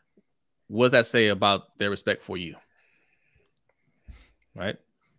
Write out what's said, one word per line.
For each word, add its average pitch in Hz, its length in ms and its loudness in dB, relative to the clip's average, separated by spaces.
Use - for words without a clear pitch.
What 110 180 2
does 127 60 2
that 120 140 4
say 113 220 2
about 101 500 0
their 101 120 -2
respect 98 320 -4
for 98 140 -12
you? 90 180 -10
Right? 92 220 -8